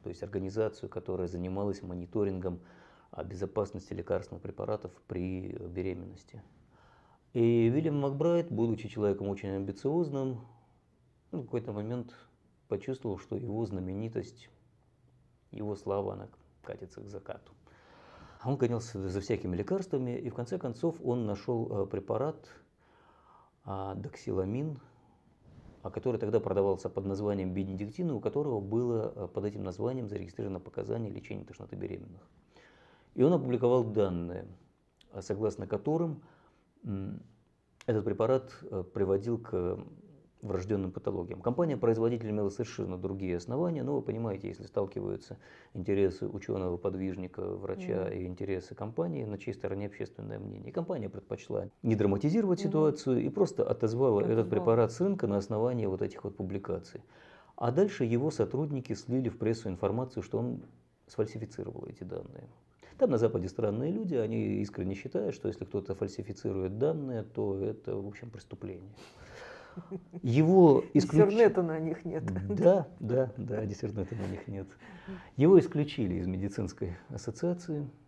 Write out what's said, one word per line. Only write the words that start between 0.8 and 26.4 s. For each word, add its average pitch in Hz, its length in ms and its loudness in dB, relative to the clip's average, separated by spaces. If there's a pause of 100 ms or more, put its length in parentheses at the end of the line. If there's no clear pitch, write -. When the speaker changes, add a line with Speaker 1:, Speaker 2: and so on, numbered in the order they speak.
Speaker 1:
которая 92 400 -4
занималась 92 520 -2
мониторингом, 90 800 -2 (520)
а, - 120 -10
безопасности 92 720 -6
лекарственных 92 480 -4
препаратов 104 500 -6 (160)
при, 92 500 -6
э, 92 120 -10
беременности. 92 720 -8 (920)
И 117 420 6
Уильям 147 280 2
Макбрайт, 165 500 2
будучи 110 380 0
человеком 101 400 0
очень 101 200 -4
амбициозным, 131 920 -2 (920)
ну, 170 80 -4
в 123 60 -8
какой-то 117 260 -4
момент 117 420 -4 (540)
почувствовал, 104 500 -4
что - 180 -8
его 110 300 -4
знаменитость, 98 840 -6 (1000)
его 104 240 -6
слава, 98 380 -2
она 98 140 -10 (340)
катится - 400 -12
к 101 80 -14
закату. - 420 -14 (880)
А 123 100 -6
он 139 80 0
гонялся 117 500 -2
за 92 120 -2
всякими 98 360 -2
лекарствами, 127 600 -2
и - 140 -6
в 117 60 -10
конце 131 240 -6
концов 127 440 -4
он 123 220 0
нашёл, 104 580 -2
э, 98 40 -2
препарат, 110 600 -4 (1160)
а, 98 300 -6
доксиламин, 104 840 -4 (1000)
а, 95 80 -8
который 120 300 -2
тогда 107 200 2
продавался 98 500 2